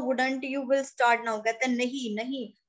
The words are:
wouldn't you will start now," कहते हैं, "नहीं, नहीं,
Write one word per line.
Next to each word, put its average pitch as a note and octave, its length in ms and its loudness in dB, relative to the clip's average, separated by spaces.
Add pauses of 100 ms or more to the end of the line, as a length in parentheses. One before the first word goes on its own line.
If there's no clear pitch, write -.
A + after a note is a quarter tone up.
wouldn't C4 460 0
you C4+ 180 -4
will C4+ 160 4
start A#3 420 2
now," A3 120 0
कहते A3+ 260 0
हैं, B3 100 2
"नहीं, B3 400 -2
नहीं, B3 300 -6 (220)